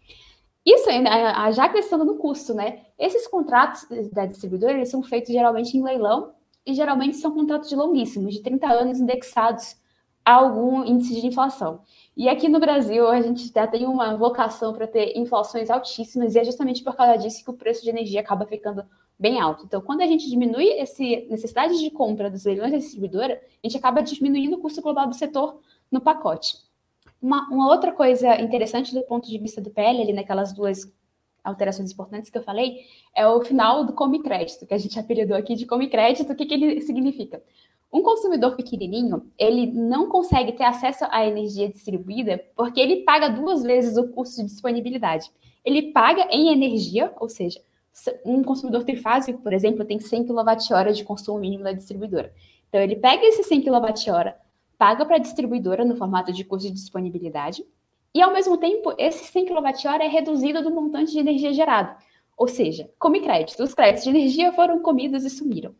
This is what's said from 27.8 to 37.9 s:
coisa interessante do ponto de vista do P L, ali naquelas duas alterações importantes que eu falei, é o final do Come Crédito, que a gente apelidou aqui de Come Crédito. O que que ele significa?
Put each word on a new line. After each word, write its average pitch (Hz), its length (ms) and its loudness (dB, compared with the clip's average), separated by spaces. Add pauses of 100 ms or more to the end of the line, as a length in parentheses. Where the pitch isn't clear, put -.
coisa 247 500 4
interessante 233 540 -4
do 262 80 -2
ponto 240 260 -6
de 220 100 -8
vista 214 220 -10
do 202 100 -12
P 214 100 -6
L, 233 220 2
ali 208 100 -2
naquelas 196 400 -4
duas 196 400 -6 (500)
alterações 196 480 -6
importantes 208 400 -14
que - 80 -8
eu - 40 -12
falei, 240 380 -6 (340)
é 214 120 4
o 226 160 6
final 247 420 2
do 220 80 -4
Come 285 300 0
Crédito, 185 440 -6
que - 80 -4
a 208 40 0
gente 202 220 -8
apelidou 214 360 -2
aqui 208 200 -4
de 233 100 -8
Come 254 220 -2
Crédito. 254 440 2
O 277 40 -8
que 294 100 -6
que 294 80 -4
ele 302 260 0
significa? 254 640 -4 (500)